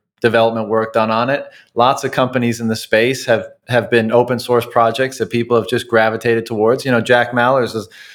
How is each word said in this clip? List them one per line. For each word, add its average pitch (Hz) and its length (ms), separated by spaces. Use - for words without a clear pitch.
development 113 480
work 110 240
done 110 180
on 117 200
it. 143 160
Lots 127 300
of 131 80
companies 123 480
in 117 80
the 110 80
space 120 480
have, 113 220
have 120 220
been 110 220
open 120 260
source 117 280
projects 123 500
that 110 140
people 117 260
have 107 100
just 117 220
gravitated 113 560
towards. 117 400
You 135 60
know, 120 100
Jack 120 320
Mallers 123 420
is, 104 140